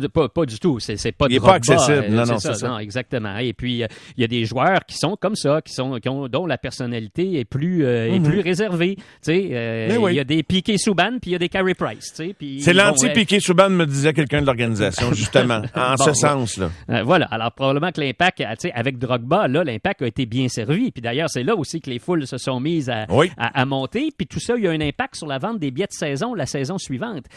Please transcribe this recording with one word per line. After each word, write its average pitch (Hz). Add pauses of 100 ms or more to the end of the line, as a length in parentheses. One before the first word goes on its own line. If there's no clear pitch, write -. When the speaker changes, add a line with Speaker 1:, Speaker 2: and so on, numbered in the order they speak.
(120)
Speaker 1:
pas, 156
pas 165
du 110
tout. 139
C'est, 104
c'est 113
pas 143
Speaker 2:
Il 123
est -
Speaker 1:
Drogba, 190
Speaker 2:
pas 185
accessible. 143
Speaker 1:
euh, 104
Speaker 2:
Non, 113
Speaker 1:
c'est 120
Speaker 2:
non, 113
Speaker 1:
ça, 120
Speaker 2:
c'est 101
ça. 127
Speaker 1:
non, 123
exactement. 107
Et 120
puis, 120
euh, 110 (300)
il 127
y -
a 117
des 117
joueurs 147
qui -
sont 175
comme 202
ça, 151
qui -
sont, 131
qui 120
ont, 135
dont 143
la 135
personnalité 127
est 117
plus, 160
euh, 117
est 190
Speaker 2:
Mhm. 165
Speaker 1:
plus 175
réservée. 180
Tu - (180)
sais, 175
euh, 113
Speaker 2:
Mais 220
oui. 202
Speaker 1:
il -
y 143
a 143
des 151
Piqué 185
Souban, 214
puis -
il 175
y -
a -
des 170
Carey 185
Price, 123
tu 156
sais, 202
puis 139
Speaker 2:
C'est 147
Speaker 1:
ils 180
vont 196
Speaker 2:
l'anti-Piqué 208
Souban, 185
me 175
disait 139
quelqu'un 147
de 143
l'organisation, 113
Speaker 1:
<laughs> -
Speaker 2:
justement, 117 (140)
en 127
Speaker 1:
Bon, 135
Speaker 2:
ce 147
Speaker 1:
ouais. 147
Speaker 2:
sens, 139
là. 90 (180)
Speaker 1:
Euh, 117
voilà. 151
Alors, 117
probablement 143
que 160
l'Impact, 147
euh, 135
tu 143
sais, 175
avec 123
Drogba, 127
là, 143
l'Impact 151
a 127
été 127
bien 123
servi. 147
Puis 120
d'ailleurs, 135
c'est 127
là 170
aussi 160
que 135
les 123
foules 165
se 135
sont 127
mises 147
à, 110
Speaker 2:
Oui. 156
Speaker 1:
à, 120
à 127
monter. 139
Puis -
tout -
ça, 233
il 226
y 190
a 170
un 156
impact 151
sur 160
la 135
vente 208
des 147
billets 135
de -
saison 151
la 175
saison 143
suivante. 170 (120)